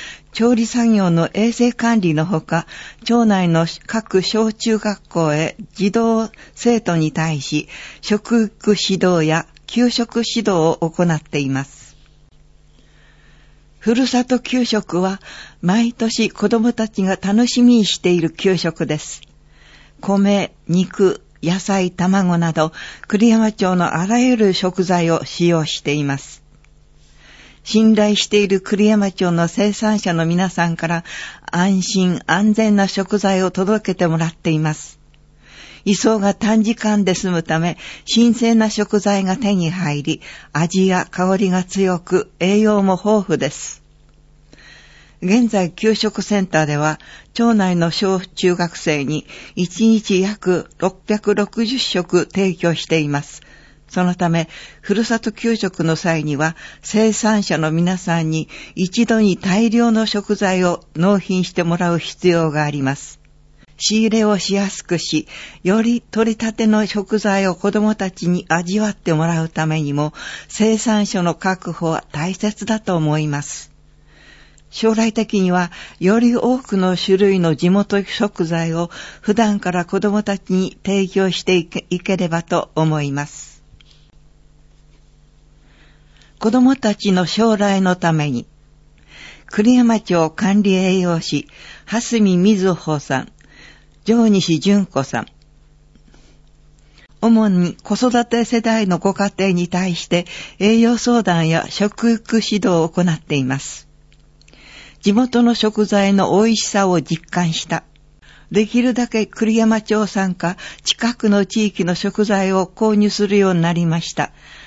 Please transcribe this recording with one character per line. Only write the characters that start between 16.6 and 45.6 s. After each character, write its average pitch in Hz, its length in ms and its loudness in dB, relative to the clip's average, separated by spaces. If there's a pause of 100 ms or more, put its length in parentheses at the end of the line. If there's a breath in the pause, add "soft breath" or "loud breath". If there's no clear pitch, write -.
た 220 160 -4
ち - 140 -6
が 190 180 0
楽 214 280 2
し 240 160 2
み 247 140 6
に 214 80 4
し - 120 -4
て 180 140 0
い 175 100 2
る 160 80 -2
給 185 260 0
食 165 300 -4
で 151 140 -4
す。 - 220 -16 (800 soft breath)
米、 202 520 0 (140)
肉、 180 560 0 (180)
野 175 180 -2
菜、 190 300 -2
卵 180 480 0
な 170 160 0
ど、 156 200 0 (340 loud breath)
栗 214 220 4
山 220 220 4
町 185 240 0
の 175 200 0
あ 165 100 -2
ら 233 140 0
ゆ 254 180 2
る 208 160 4
食 185 300 -2
材 175 260 0
を 160 160 0
使 - 220 0
用 165 180 2
し - 160 -8
て 143 120 -2
い 147 100 -2
ま 139 160 -4
す。 - 240 -20 (1200 soft breath)
信 220 320 4
頼 208 220 2
し - 100 -2
て 208 160 2
い 202 40 0
る 190 140 0
栗 208 240 0
山 208 260 2
町 180 200 -2
の 170 160 0
生 202 260 0
産 214 240 0
者 196 160 -2
の 165 140 0
皆 175 240 0
さ 170 160 -2
ん 165 100 -4
か - 80 -6
ら、 170 180 -4 (480 loud breath)
安 185 300 0
心 180 460 0
安 208 260 2
全 214 220 2
な 196 120 2
食 196 300 -4
材 190 240 0
を 185 80 0
届 196 440 -2
け - 20 -2
て 180 100 0
も 160 120 0
ら 160 100 -2
っ 165 80 -8
て - 160 -4
い 156 80 0
ま 156 160 -2
す。 - 240 -20 (840 loud breath)
移 196 100 2
送 220 240 0
が 196 140 0
短 220 300 0
時 220 120 0
間 214 280 0
で 180 120 0
済 185 160 -4
む 165 120 -2
た 160 160 -2
め、 170 180 -4 (280 loud breath)
新 233 280 2
鮮 226 260 2
な 220 100 2
食 208 300 -2
材 196 240 0
が 185 140 -2
手 202 180 0
に 170 140 0
入 151 340 -4
り、 156 180 -4 (320 loud breath)
味 175 340 0
や 185 220 0
香 185 280 0
り 190 120 0
が 180 140 0
強 185 360 -2
く、 - 400 -2
栄 196 200 2
養 214 240 2
も 190 100 2
豊 202 320 0
富 156 120 -2
で 135 120 -2
す。 - 320 -16 (1400 loud breath)
現 220 280 2
在、 185 200 0